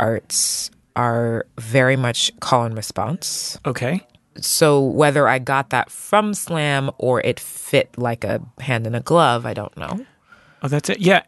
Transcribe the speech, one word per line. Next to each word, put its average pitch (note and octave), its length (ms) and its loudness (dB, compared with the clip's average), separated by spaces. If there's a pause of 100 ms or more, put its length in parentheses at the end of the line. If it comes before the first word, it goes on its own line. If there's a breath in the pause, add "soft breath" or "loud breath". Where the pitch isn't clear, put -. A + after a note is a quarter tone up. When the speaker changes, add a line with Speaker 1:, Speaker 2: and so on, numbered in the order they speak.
Speaker 1:
arts - 680 -2 (260)
are A#2 500 0 (140)
very B2+ 360 2
much A#2+ 440 -2
call A#2+ 240 2
and A2+ 120 -6
response. - 880 -6
Speaker 2:
Okay. C3+ 400 -4 (320)
Speaker 1:
So D3 460 4
whether C#3 460 4
I C3 100 4
got C3+ 320 -2
that B2 200 0
from G#3 440 0
slam C#3+ 640 -2
or B2 220 0
it B2 180 -2
fit - 580 -2
like A#2+ 280 -4
a A2+ 160 -2 (180)
hand A#2 300 -4
in A#2 80 -4
a A#2 40 -6
glove, B2+ 460 4
I A2 80 -8
don't G#2 220 -10
know. G3+ 280 -8 (580 soft breath)
Speaker 2:
Oh, C#3 60 -4
that's D3 220 -2
it. G#3 100 -4
Yeah, F#3 280 6